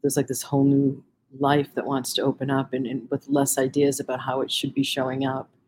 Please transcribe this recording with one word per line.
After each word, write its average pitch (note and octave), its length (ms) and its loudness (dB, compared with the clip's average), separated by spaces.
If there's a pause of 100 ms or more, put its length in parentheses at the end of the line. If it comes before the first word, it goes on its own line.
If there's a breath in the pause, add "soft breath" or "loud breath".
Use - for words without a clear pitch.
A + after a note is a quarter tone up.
There's, C#3 140 2
like, C#3+ 120 2
this - 160 -4
whole C#3 200 2
new C#3 400 4 (360)
life C#3+ 360 2
that B2+ 100 -4
wants C3+ 280 -2
to - 80 -2
open C3+ 280 0
up C3+ 220 0
and, C3 160 -2
and C3 240 -6
with C#3 160 -6
less C#3+ 300 2
ideas C3+ 420 2
about B2+ 220 -6
how C3 180 -4
it C3 100 -4
should - 240 -4
be C#3 100 0
showing C3 420 -2
up C3 240 -2 (180)